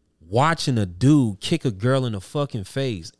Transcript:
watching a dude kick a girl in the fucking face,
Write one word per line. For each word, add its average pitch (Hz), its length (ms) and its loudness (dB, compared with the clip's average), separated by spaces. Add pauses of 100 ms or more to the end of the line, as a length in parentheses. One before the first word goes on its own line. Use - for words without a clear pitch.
(200)
watching 123 580 0
a 101 80 0
dude 110 540 2
kick - 240 -2
a 135 60 0
girl 127 360 0
in 113 60 -4
the 98 80 -6
fucking 131 440 -6
face, 120 560 -6